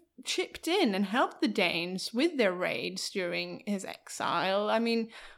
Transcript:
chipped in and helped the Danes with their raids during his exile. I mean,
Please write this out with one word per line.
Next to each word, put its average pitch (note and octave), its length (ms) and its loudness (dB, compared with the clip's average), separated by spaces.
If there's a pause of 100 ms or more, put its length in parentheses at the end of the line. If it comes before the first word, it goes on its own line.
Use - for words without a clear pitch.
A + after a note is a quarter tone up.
(240)
chipped - 440 -4
in D#4+ 280 4
and G3 100 2
helped C4 360 0
the D#4 60 4
Danes F3+ 680 0
with D4 240 2
their G3 160 4
raids F3+ 580 -2
during F3 560 -4
his G3 160 -2
exile. F#3+ 880 -2
I A3 100 4
mean, A3+ 300 0 (280)